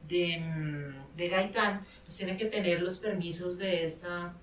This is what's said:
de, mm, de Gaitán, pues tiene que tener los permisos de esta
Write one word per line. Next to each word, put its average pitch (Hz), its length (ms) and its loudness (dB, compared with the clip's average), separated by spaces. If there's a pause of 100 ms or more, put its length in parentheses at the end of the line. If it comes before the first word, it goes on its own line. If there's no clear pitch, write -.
de, 170 300 2
mm, 151 760 -4
de 175 120 0
Gaitán, 196 580 2 (180)
pues - 120 -8
tiene 190 200 -2
que 220 100 0
tener 185 360 4
los 185 160 0
permisos 180 600 -2
de 180 280 2
esta 175 560 -4